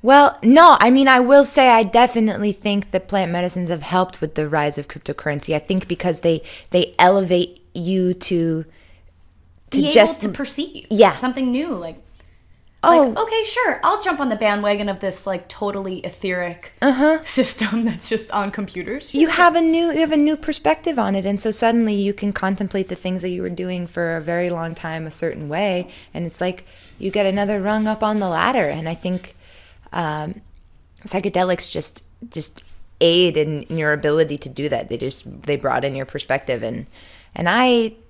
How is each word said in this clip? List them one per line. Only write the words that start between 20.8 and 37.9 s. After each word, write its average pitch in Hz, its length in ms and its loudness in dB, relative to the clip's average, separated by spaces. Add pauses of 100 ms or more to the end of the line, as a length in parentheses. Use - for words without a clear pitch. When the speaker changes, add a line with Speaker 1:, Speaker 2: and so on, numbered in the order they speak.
Speaker 1:
on 202 160 -2
it, 196 100 -4
and 202 140 -2
so 220 140 -4
suddenly 226 420 0
you 202 180 -2
can 202 200 -4
contemplate 190 560 -4
the 180 80 -8
things 185 260 -6
that 185 60 -6
you 180 120 -6
were 180 100 -6
doing 180 360 -8
for 165 300 -4
a 160 40 -6
very 175 300 -4
long 165 240 -6
time 160 320 -10
a 156 60 -12
certain 156 360 -8
way, 180 380 -4 (260)
and 170 140 -8
it's - 140 -8
like 180 260 -6 (320)
you 190 140 -6
get 208 120 0
another 202 380 -2
rung 214 240 -2
up 214 160 -2
on 214 160 0
the 196 100 -2
ladder. 185 400 0
And 156 200 -6
I 170 60 -6
think, 180 420 -8 (580)
um, 156 460 -6 (640)
psychedelics 185 640 -2
just, - 320 -8 (280)
just - 320 -12 (400)
aid 170 340 4
in, 151 280 -2
in 165 120 -8
your 151 160 0
ability 147 460 0
to - 100 -12
do 139 220 -8
that. 117 180 -4
They 117 80 -6
just, 135 460 -10
they 147 140 -4
broaden 131 380 -2
your 135 120 -8
perspective, 131 560 -6
and, 117 240 -8 (480)
and 170 140 -4
I 233 440 2 (180)